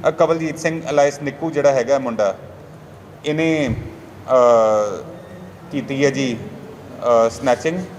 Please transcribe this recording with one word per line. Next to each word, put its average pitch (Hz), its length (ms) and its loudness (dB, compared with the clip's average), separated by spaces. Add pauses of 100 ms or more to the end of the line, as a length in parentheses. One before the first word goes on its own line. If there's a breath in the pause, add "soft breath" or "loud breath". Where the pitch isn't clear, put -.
ਅ, - 20 4
ਕਵਲਜੀਤ 160 500 0
ਸਿੰਘ 160 300 -2
ਅਲਾਇਸ 143 320 2
ਨਿੱਕੂ 147 300 -6
ਜਿਹੜਾ 143 200 2
ਹੈਗਾ 135 280 2
ਮੁੰਡਾ, 107 360 -2 (880)
ਇਹਨੇ, 151 500 0 (520)
ਅ, 110 760 4 (680)
ਕੀਤੀ 135 340 -2
ਹੈ 135 40 4
ਜੀ, 135 280 -2 (880)
ਅ, - 20 2
ਸਨੈਚਿੰਗ। 139 500 -2 (200)